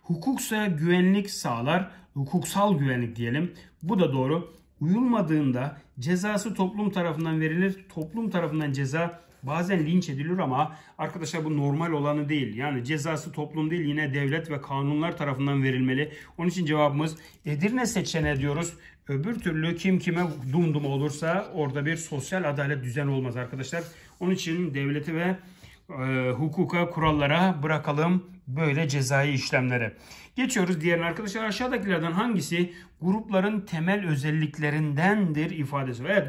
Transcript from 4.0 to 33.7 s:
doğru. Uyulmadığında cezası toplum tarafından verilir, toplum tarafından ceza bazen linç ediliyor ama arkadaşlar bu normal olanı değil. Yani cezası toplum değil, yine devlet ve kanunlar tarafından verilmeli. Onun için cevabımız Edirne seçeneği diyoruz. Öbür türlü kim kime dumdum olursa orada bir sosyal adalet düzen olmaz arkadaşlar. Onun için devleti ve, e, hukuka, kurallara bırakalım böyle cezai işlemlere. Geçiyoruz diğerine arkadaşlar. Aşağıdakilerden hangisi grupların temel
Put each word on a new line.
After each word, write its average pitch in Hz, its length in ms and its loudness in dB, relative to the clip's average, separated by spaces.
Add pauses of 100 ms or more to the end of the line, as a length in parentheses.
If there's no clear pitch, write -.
doğru. 139 420 0 (260)
Uyulmadığında 156 960 2 (200)
cezası 196 560 0
toplum 202 360 0
tarafından 160 500 0
verilir, 180 360 2 (120)
toplum 202 420 -6
tarafından 156 420 0
ceza 143 560 -2 (140)
bazen 170 440 0
linç 175 220 2
ediliyor 151 300 -2
ama 135 380 0 (220)
arkadaşlar 160 460 -4
bu 156 120 0
normal 143 360 0
olanı 147 360 0
değil. 127 280 -2
Yani 135 280 -4
cezası 156 480 -4
toplum 156 380 -4
değil, 170 160 -2
yine 147 280 -2
devlet 143 360 -2
ve 139 100 -4
kanunlar 147 560 -2
tarafından 139 460 0
verilmeli. 131 500 0 (260)
Onun 170 100 0
için 170 180 -2
cevabımız 151 500 2 (300)
Edirne 208 400 0
seçeneği 151 500 0
diyoruz. 143 380 -2 (340)
Öbür 156 320 -2
türlü 165 360 0
kim 185 220 4
kime 170 240 0 (300)
dumdum 151 340 2
olursa 151 680 -2
orada 143 320 -2
bir 165 100 0
sosyal 165 480 -4
adalet 143 400 -2
düzen 139 220 -2
olmaz 131 300 -2
arkadaşlar. 131 460 -6 (380)
Onun 180 100 0
için 170 440 -2
devleti 143 400 -2
ve, 185 220 0 (540)
e, 131 400 0
hukuka, 170 600 0
kurallara 156 720 2
bırakalım 156 600 2 (220)
böyle 147 420 2
cezai 139 420 2
işlemlere. 127 640 0 (440)
Geçiyoruz 185 440 2
diğerine 170 240 2
arkadaşlar. 214 400 -4
Aşağıdakilerden 196 680 0
hangisi 180 600 0 (300)
grupların 202 580 2
temel 180 480 0